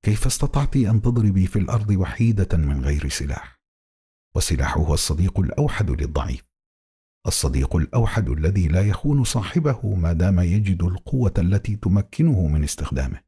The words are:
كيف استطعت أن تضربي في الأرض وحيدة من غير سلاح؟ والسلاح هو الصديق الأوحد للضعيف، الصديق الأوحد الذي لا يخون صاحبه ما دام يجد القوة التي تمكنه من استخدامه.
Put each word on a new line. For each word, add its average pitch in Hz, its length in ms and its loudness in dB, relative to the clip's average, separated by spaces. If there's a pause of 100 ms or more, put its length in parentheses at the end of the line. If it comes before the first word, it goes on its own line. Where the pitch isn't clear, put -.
كيف 110 200 2
استطعت - 500 0
أن 110 260 4
تضربي 107 460 2
في 107 120 0
الأرض 104 300 0
وحيدة 98 680 2
من 71 280 0
غير 69 240 0
سلاح؟ - 520 -8 (760)
والسلاح 73 420 0
هو 76 160 0
الصديق 78 460 0
الأوحد - 500 0
للضعيف، 69 540 -4 (840)
الصديق 65 480 -2
الأوحد 107 540 0
الذي 85 380 0
لا 92 200 2
يخون 139 360 0
صاحبه 117 720 -2
ما 85 180 0
دام 90 260 2
يجد 90 440 2
القوة 98 540 -2
التي 98 380 0
تمكنه 101 720 0
من 76 160 2
استخدامه. - 640 -6